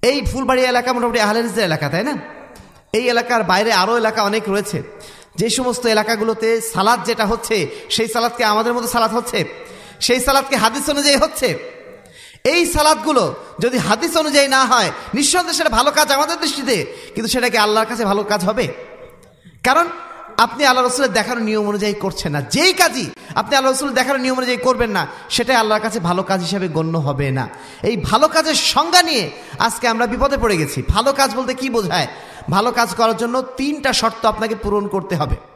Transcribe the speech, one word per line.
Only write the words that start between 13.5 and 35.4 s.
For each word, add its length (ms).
যদি 180
হাদিস 380
অনুযায়ী 320
না 160
হয়, 260
নিঃসন্দেহে 380
সেটা 160
ভালো 220
কাজ 220
আমাদের 280
দৃষ্টিতে, 440
কিন্তু 180
সেটা 160
কি 100
আল্লাহর 280
কাছে 180
ভালো 200
কাজ 200
হবে? 240
কারণ 260
আপনি 300
আল্লাহ 200
রসুলের 260
দেখানো 280
নিয়ম 280
অনুযায়ী 260
করছেন 380
না। 80
যেই 320
কাজই 380
আপনি 220
আল্লাহ 160
রসুলের 220
দেখানো 240
নিয়ম 180
অনুযায়ী 220
করবেন 320
না, 160
সেটাই 280
আল্লাহর 240
কাছে 200
ভালো 220
কাজ 180
হিসেবে 280
গণ্য 300
হবে 320
না। 180
এই 140
ভালো 320
কাজের 260
সংজ্ঞা 480
নিয়ে 280
আজকে 300
আমরা 180
বিপদে 300
পড়ে 200
গেছি। 320
ভালো 240
কাজ 220
বলতে 200
কি 160
বোঝায়? 360
ভালো 220
কাজ 220
করার 220
জন্য 260
তিনটা 500
শর্ত 340
আপনাকে 280
পূরণ 320
করতে 300
হবে। 200